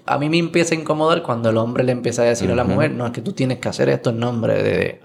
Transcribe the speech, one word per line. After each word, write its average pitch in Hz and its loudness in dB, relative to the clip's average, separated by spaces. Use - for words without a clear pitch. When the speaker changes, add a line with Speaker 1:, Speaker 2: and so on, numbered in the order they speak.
Speaker 1:
a 131 0
mí 147 -2
me 165 2
empieza 170 2
a 160 -2
incomodar 156 0
cuando 117 0
el 110 4
hombre 120 0
le 127 2
empieza 120 -2
a - 4
decir 113 2
a - 2
la 123 2
Speaker 2:
Ujú. 123 0
Speaker 1:
mujer, 147 2
"No, 120 -4
es 117 -6
que 131 -8
tú 196 -6
tienes 127 -2
que - -4
hacer 135 0
esto 131 0
en 113 -2
nombre 117 0
de 95 0